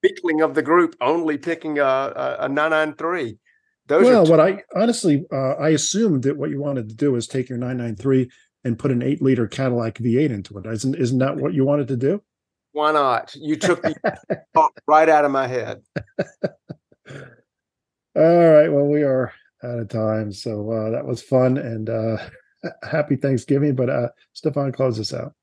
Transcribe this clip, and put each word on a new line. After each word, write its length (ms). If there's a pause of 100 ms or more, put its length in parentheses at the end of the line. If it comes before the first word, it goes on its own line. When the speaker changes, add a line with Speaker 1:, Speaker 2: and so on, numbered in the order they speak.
Speaker 1:
weakling 380
of 140
the 80
group 400
only 340
picking 420
a, 60
a, 560
a 80
nine 220
nine 240
three. 420 (520)
Those 180
are 40
Speaker 2:
Well, 140
Speaker 1:
two 60
Speaker 2:
what 100
I, 220 (120)
honestly, 560
uh, 260
I 140
assumed 520
that 160
what 100
you 140
wanted 260
to 60
do 200
is 120
take 240
your 80
nine 180
nine 200
three 340 (340)
and 140
put 120
an 120
eight-liter 440
Cadillac 520
V 200
eight 140
into 240
it. 80
Isn't, 320
isn't 220
that 180
what 160
you 140
wanted 220
to 100
do? 240 (500)
Speaker 1:
Why 200
not? 440
You 200
took 260
the 120 (540)
Speaker 2:
<laughs> 60
Speaker 1:
thought 180 (160)
right 220
out 160
of 40
my 160
head. 360 (120)
Speaker 2:
<laughs> 320 (840)
All 80 (960)
right. 540
Well, 180
we 160
are 300 (300)
out 160
of 100
time. 440
So, 380
uh, 200
that 160
was 160
fun. 360
And, 320
uh, 260 (380)
<laughs> 280
happy 340
Thanksgiving. 580
But, 160
uh, 180 (240)
Stefan, 400
close 260
us 140
out. 300